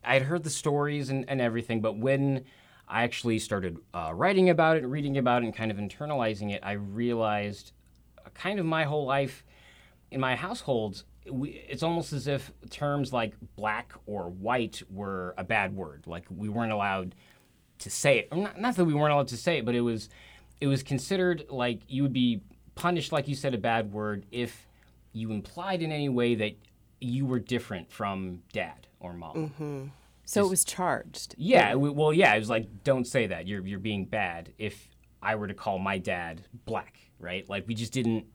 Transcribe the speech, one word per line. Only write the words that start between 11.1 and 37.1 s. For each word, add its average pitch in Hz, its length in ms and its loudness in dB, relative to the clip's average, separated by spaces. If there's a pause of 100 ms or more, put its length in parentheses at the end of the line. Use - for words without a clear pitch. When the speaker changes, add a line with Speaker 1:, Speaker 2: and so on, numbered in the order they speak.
Speaker 1:
we, 131 200 -4
it's - 320 -10
almost 165 300 -2
as 131 140 -4
if 139 260 -2 (180)
terms 143 420 -2
like 113 220 0 (220)
Black 107 360 -4 (140)
or 98 220 -6
white 107 600 -2
were 95 460 -6
a 95 80 -6
bad 101 300 2
word. 78 320 -10
Like, 85 240 -8
we 98 180 -6
weren't 110 240 0
allowed 98 420 0 (640)
to - 120 -12
say 139 280 4
it. 101 120 -2
Or 156 80 -2
not, 196 220 -4
not 240 160 0
that 185 80 6
we 156 100 4
weren't 151 180 4
allowed 143 160 4
to 127 80 -8
say 165 220 2
it, 113 60 -2
but 120 100 2
it 120 60 4
was, 117 280 0 (520)
it 147 80 0
was 135 160 2
considered, 170 640 0
like, 123 400 -2
you 131 140 0
would 135 100 2
be 120 280 4 (360)
punished, 175 340 0
like 147 160 0
you 143 100 -2
said, 135 180 0
a 117 40 0
bad 113 340 2
word, 104 400 -4
if 120 340 -6 (480)
you 110 160 -4
implied 175 520 -4
in 160 100 -2
any 147 160 0
way 120 260 4
that 107 220 -2 (440)
you 131 260 -2
were 127 120 2
different 113 520 -4
from 95 520 -4 (100)
dad 85 340 -6 (120)
or 90 140 -10
mom. 82 240 -10
Speaker 2:
Mm-hmm. 147 480 -6 (400)
Speaker 3:
So - 160 0
it 202 40 6
Speaker 1:
Just 190 60 2
Speaker 3:
was 185 140 2
charged. - 720 -4
Speaker 1:
Yeah, 160 340 6
Speaker 3:
Yeah. 113 40 2
Speaker 1:
we, 139 160 4
well, 151 240 4
yeah, 160 200 8
it 110 40 4
was 107 100 -2
like, 110 340 -2
"Don't 127 240 4
say 120 200 2
that. 87 200 -4
You're, 95 200 -4
you're 98 120 -6
being 101 280 -2
bad." 87 500 -4
If - 320 -8 (320)
I 107 140 0
were 104 140 -4
to 101 60 -6
call 98 240 -2
my 98 200 0
dad 87 460 -4 (200)
Black, 107 320 -6 (220)